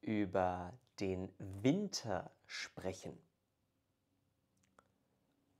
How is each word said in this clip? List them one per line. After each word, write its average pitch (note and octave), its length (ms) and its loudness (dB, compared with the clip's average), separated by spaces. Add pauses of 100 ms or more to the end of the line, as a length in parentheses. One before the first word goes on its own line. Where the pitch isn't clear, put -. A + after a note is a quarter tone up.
über F#2 720 2 (280)
den F#2+ 380 -2
Winter G#2+ 920 0 (160)
sprechen. - 760 -8 (2500)